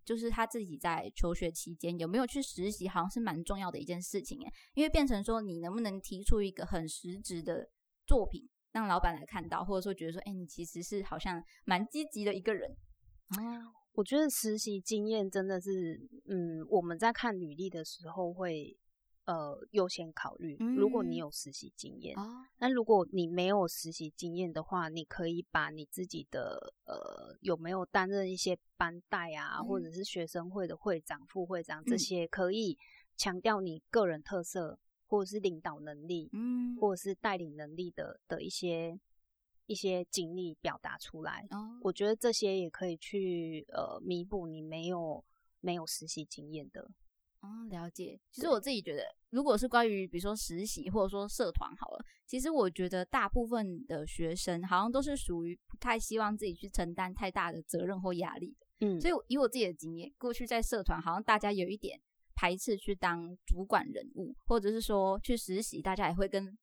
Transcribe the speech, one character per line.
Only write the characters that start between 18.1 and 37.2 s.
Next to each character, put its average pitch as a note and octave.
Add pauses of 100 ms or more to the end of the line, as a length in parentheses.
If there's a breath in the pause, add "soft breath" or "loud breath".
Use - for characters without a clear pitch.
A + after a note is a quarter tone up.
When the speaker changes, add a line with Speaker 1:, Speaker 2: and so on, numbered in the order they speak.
Speaker 2:
候 F3
会， E3+ (500)
呃， D3+ (140)
优 F#3+
先 E3
考 -
虑， D3+
Speaker 1:
嗯。 A#3
Speaker 2:
如 C4
果 A#3
你 E3
有 D#3
实 -
习 -
经 -
验。 -
Speaker 1:
哦。 A#3+ (140)
Speaker 2:
那 B3
如 B3
果 G3+
你 F3+
没 F3+
有 G3
实 -
习 D#3+
经 F3
验 F3
的 D#3
话， F3
你 D#3
可 E3+
以 E3+
把 D3+
你 D3+
自 F#3
己 D#3
的， - (100)
呃， -
有 F3
没 E3
有 F#3
担 F#3
任 G3
一 F#3
些 F3+ (180)
班 E3+
带 E3+
啊， D3+
Speaker 1:
嗯。 -
Speaker 2:
或 G3
者 E3
是 F3+
学 E3+
生 F3
会 F#3+
的 E3
会 F3
长、 D#3
副 F#3
会 F3
长 D#3
这 A#3+
些， F3+
Speaker 1:
嗯。 E3
Speaker 2:
可 F#3
以 G#3 (400 loud breath)
强 F3+
调 G#3+
你 E3 (100)
个 A3
人 D#3+
特 F3+
色， E3 (280)
或 G#3
者 F#3+
是 G#3
领 F3+
导 D3+
能 D3+
力， E3+
Speaker 1:
嗯。 B3
Speaker 2:
或 G#3
者 F3+
是 G3
带 G3+